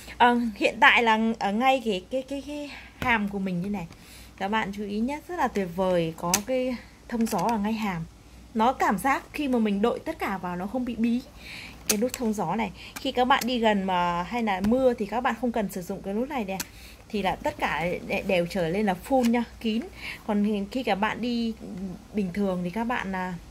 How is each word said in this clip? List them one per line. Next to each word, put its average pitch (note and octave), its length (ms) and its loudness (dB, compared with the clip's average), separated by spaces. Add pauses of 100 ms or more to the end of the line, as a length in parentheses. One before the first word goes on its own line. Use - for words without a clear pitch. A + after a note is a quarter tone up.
(180)
Ờ, A#3+ 220 6 (160)
hiện C#4+ 240 0
tại A3+ 240 8
là A3 160 6 (200)
ở G3+ 120 0
ngay C4 340 4
cái, F#3 260 -2
cái, C4 100 -2
cái, C4+ 260 -8
cái D4 240 -10 (280)
hàm A3+ 300 2
của G3+ 100 -4
mình F#3 220 -2
như G3+ 80 -4
này. F3+ 180 -4 (500)
Các F#3+ 100 -2
bạn G#3+ 280 0
chú G#3 80 -6
ý G#3 160 -2
nhé, C#4 280 0
rất F4 80 -6
là D#4+ 120 2
tuyệt F#3+ 280 0
vời, F3 420 2
có F3 160 -2 (120)
cái B3+ 300 0 (320)
thông A3+ 180 0
gió G#3+ 140 0
ở A3 180 2
ngay G#3 160 0
hàm. F#3+ 320 -2 (480)
Nó A#3 200 4
cảm C4+ 240 2
giác C#4 260 0 (100)
khi D4+ 140 -2
mà B3 120 2
mình G3+ 220 2
đội A#3 180 2
tất D#4+ 200 -6
cả A3 180 -2
vào F3+ 180 -6
nó F#3 120 -4
không B3+ 180 -4
bị A#3+ 100 -6
bí. A#3 260 2 (640)
Cái G#3 100 2
nút B3 160 0
thông A3 200 -2
gió F#3 220 -2
này, G#3+ 160 -2 (240)
khi C4 160 -4
các B3 140 2
bạn C4 200 4
đi B3 140 0
gần G#3+ 240 4
mà F3 400 2
hay A#3 200 -4
là G3 240 0
mưa B3 260 6
thì A#3 120 -4
các A#3 160 -2
bạn B3 200 2
không B3 100 0
cần G3+ 180 0
sử F#3+ 120 -8
dụng F#3 200 -8
cái G3 120 -6
nút B3 160 -2
này B3+ 160 -4
nè. F#3+ 120 -4 (540)
Thì G#3 100 -2
là F#3 140 2
tất D4+ 220 -4
cả D#3+ 300 0 (200)
đe-, - 200 -2
đều F3 180 2
trở E3+ 240 -2
lên G#3 160 0
là F#3 100 2 (120)
full B3+ 220 4
nha, A#3+ 140 2 (180)
kín. A3+ 200 0 (460)
Còn G#3 180 2
khi, G#3 260 0
khi B3+ 120 -2
các G#3 120 2
bạn G#3 260 0
đi A#3 320 -2 (600)
bình G3 200 0
thường F#3+ 300 0
thì F3 60 -2
các A3 140 -2
bạn, G#3+ 320 -2
à, F#3 180 -4 (180)